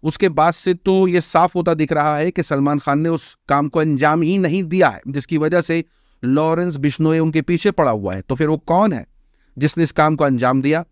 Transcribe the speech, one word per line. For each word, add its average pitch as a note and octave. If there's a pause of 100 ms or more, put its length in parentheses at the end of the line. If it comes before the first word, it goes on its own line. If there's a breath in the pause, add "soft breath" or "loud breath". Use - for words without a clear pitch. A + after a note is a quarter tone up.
उसके D#3
बाद D#3
से F#3
तो F#3+
ये F3
साफ F3
होता E3+
दिख D#3
रहा D3+
है E3
कि E3+
सलमान C#3+
खान C#3+
ने E3
उस - (140)
काम C#3+
को E3
अंजाम D3+
ही E3+
नहीं F3+
दिया E3
है, G2
जिसकी C#3
वजह D#3
से E3 (400)
लॉरेंस D#3+
बिश्नोई D#3
उनके D#3
पीछे F3
पड़ा C#3+
हुआ G2
है। F#2+
तो C3
फिर D3+
वो D#3
कौन F#3
है A2+ (520)
जिसने D3
इस D3
काम D#3
को D3
अंजाम C3
दिया D3+